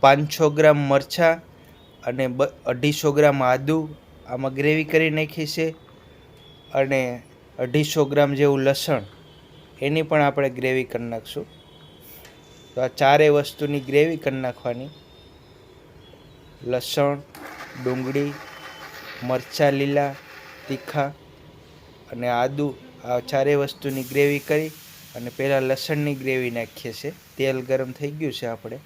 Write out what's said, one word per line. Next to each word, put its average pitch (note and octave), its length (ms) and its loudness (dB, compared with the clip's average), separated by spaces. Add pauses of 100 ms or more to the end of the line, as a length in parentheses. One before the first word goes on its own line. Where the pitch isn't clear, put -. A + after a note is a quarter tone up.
પાંચસો D3 500 4
ગ્રામ D3+ 260 6
મરચાં D3 640 2 (640)
અને B2+ 200 -2
બ-, B2+ 260 -2 (140)
અઢીસો C#3+ 460 0
ગ્રામ C#3+ 300 4
આદુ C#3 460 0 (380)
આમાં C3 280 -6
ગ્રેવી D3+ 300 0
કરી D#3+ 260 2
નાખી D#3 360 -4
છે D#3+ 240 -4 (1040)
અને C3 480 0 (360)
અઢીસો D3 460 0
ગ્રામ C#3+ 300 4
જેવું C#3 260 4
લસણ, C3+ 420 0 (800)
એની D3+ 200 0
પણ D3+ 200 2
આપણે C#3 280 2
ગ્રેવી B2+ 340 0
કરી A#2+ 200 -6
નાખશું. A#2 420 -10 (1300)
તો B2 60 -4
આ B2+ 80 0
ચારેય D3 420 6
વસ્તુની D3 500 0
ગ્રેવી C#3+ 360 2
કરી C#3 200 -4
નાખવાની. B2+ 520 -6 (1800)
લસણ, C#3 540 0 (680)
ડુંગળી, C3+ 480 -2 (880)
મરચાં C3 500 0
લીલા, C#3 420 0 (540)
તીખા C#3+ 440 -4 (1000)
અને A#2+ 160 -4
આદુ, C3+ 460 -2 (300)
આ B2 160 -2
ચારેય C#3 360 2
વસ્તુની C#3 460 -4
ગ્રેવી C#3+ 360 2
કરી D#3 300 -2 (460)
અને A#2+ 220 -10
પહેલાં C3+ 260 0
લસણની D3 520 -2
ગ્રેવી C3 360 -2
નાખીએ A#2 420 -8
છીએ. C#3 200 -10 (240)
તેલ C3+ 240 0
ગરમ C3 320 -2
થઈ C#3+ 180 -8
ગયું D3+ 220 -6
છે B2+ 140 -8
આપણે. A#2 400 -10